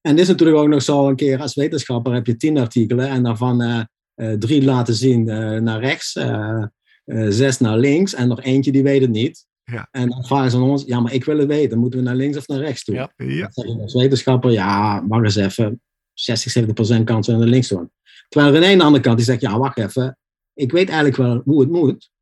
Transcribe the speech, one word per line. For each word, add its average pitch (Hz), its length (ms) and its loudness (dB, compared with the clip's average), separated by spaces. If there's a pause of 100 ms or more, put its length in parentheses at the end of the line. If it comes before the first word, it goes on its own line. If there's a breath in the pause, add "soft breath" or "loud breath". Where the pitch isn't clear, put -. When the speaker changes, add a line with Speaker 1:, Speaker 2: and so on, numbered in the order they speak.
Speaker 1:
En 151 120 0
dit 156 80 4
is 180 80 4
natuurlijk 160 300 4
ook 147 100 4
nog 147 140 2
zo 139 260 2
een 135 80 0
keer, 135 240 0
als 143 140 -8
wetenschapper 131 600 -4
heb 120 120 -4
je 113 100 -2
tien 156 220 0
artikelen 120 500 0
en 131 140 -2
daarvan, 120 400 0
eh, 117 180 -2 (340)
eh, 113 240 -6
drie 135 260 0
laten 123 300 2
zien, 117 340 2
eh, 110 320 -4
naar 113 200 -2
rechts, 135 360 -6
eh, 110 460 -4 (420)
eh, 110 240 -4
zes 120 300 0
naar 113 200 2
links 151 360 2
en 123 140 -2
nog 123 140 -4
eentje 135 300 0
die 135 100 2
weet 139 180 2
het 127 100 2
niet. 117 360 -4 (180)
Speaker 2:
Ja. 120 260 -12
Speaker 1:
En 123 180 -4
dan 123 160 -8
vragen 131 260 0
ze 120 60 0
aan 127 60 2
ons, 139 240 0
ja, 120 140 -2
maar 117 120 -2
ik 127 120 -4
wil 151 140 -2
het 139 100 0
weten, 147 300 0
moeten 123 200 -2
we 127 60 -2
naar 123 100 -4
links 139 220 -2
of 143 120 -12
naar 143 100 -4
rechts 139 260 -8
toe? 104 100 -6
Speaker 3:
Ja. 131 220 -8
Speaker 2:
Ja. 131 240 -8
Speaker 1:
Dan 101 120 -10
zeg 120 140 -10
je 113 160 -8
als 101 120 -14
wetenschapper, 127 560 2
ja, 101 560 0
wacht 113 180 2
eens 104 120 2
even, 104 440 -2 (320)
zestig, - 400 -6
zeventig 110 240 0
procent 113 280 2
kans 110 240 0
om 113 100 2
naar 117 100 4
links 127 200 2
te 104 60 -2
gaan. 87 160 -8 (380 soft breath)
Terwijl 143 240 4
René 160 200 6
aan 196 60 6
de 175 60 6
andere 147 180 6
kant, 117 140 2
die 113 100 2
zegt, 123 140 0
ja, 110 180 -2
wacht 131 200 -2
even, 127 400 -4 (360)
ik 131 180 -4
weet 180 140 2
eigenlijk 151 300 0
wel 123 280 0
hoe 143 160 2
het 131 100 4
moet 170 400 -2 (120)